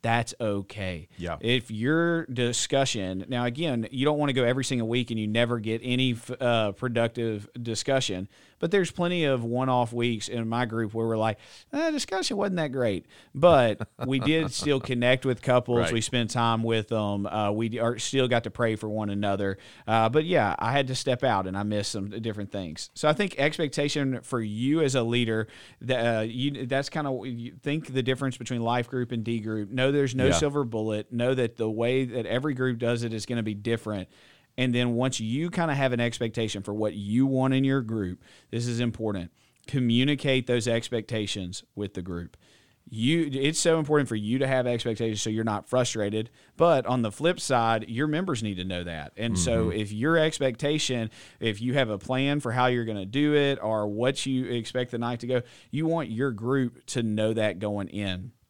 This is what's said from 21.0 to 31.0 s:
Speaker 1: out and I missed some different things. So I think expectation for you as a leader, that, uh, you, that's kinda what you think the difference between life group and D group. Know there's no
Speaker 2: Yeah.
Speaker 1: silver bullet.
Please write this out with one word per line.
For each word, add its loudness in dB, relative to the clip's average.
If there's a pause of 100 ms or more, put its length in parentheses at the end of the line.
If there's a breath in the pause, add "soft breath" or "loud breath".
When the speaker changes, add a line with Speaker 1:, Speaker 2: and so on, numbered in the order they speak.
Speaker 1:
out 2
and -4
I -2
missed -2
some -6
different -6
things. -8
So 0
I 4
think -2
expectation 0
for -4
you 0
as 2
a 2
leader, 0 (320 loud breath)
that, 0
uh, 0
you, -4
that's -2
kinda -4
what -6
you -10
think -4
the 2
difference 0
between -4
life 0
group -2
and -2
D 0
group. -4
Know 2
there's 2
no 4
Speaker 2:
Yeah. 6
Speaker 1:
silver 2
bullet. -2